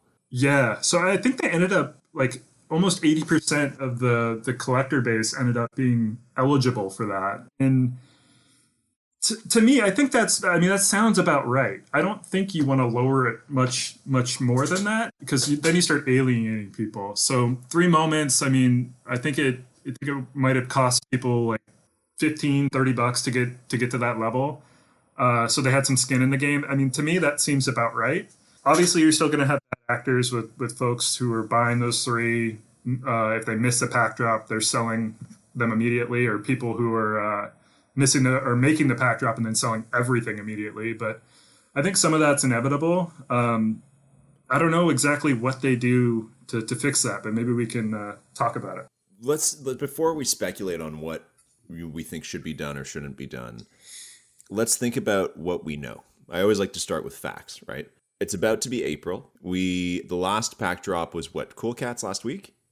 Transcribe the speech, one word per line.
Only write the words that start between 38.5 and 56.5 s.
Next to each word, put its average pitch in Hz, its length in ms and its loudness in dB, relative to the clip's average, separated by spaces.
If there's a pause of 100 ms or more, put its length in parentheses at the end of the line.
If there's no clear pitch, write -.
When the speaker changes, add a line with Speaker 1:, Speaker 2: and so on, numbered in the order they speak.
Speaker 1:
making 147 320 4
the 123 80 2
pack 120 240 0
drop 117 160 -2
and 113 100 -2
then 110 100 -4
selling 110 280 -2 (100)
everything 120 440 0
immediately. 107 560 -8
But 110 280 -8 (540)
I 143 60 0
think 185 160 0
some 160 160 4
of 156 80 4
that's 147 240 4
inevitable. 143 640 0 (180)
Um, 113 540 0 (680)
I 127 80 2
don't 165 140 4
know 170 180 4
exactly 143 440 2
what 123 280 -2
they 135 140 4
do 120 560 2 (160)
to, 117 140 -4
to 117 140 -6
fix 139 280 -2
that, 101 200 -4
but 107 100 -4
maybe 117 180 0
we 120 140 0
can, 113 280 -4
uh, 104 220 -8 (200)
talk - 200 -2
about 92 220 -8
it. 95 100 -16 (340)
Speaker 2:
Let's, 151 440 -2
let, 127 140 -4
before 160 340 -2
we 156 100 -4
speculate 92 560 -4
on 78 220 -10
what 80 260 -10 (400)
we, 85 160 -14
we 80 200 -10
think 78 200 -12
should 78 200 -12
be 78 100 -8
done 73 240 -8
or 67 80 -10
shouldn't 71 320 -12
be 67 100 -12
done, 58 380 -14 (840)
let's 110 280 -2
think 120 180 -4
about 101 400 -2
what 85 300 -6
we 78 100 -8
know. 65 280 -14 (260)
I 85 100 -6
always 101 200 4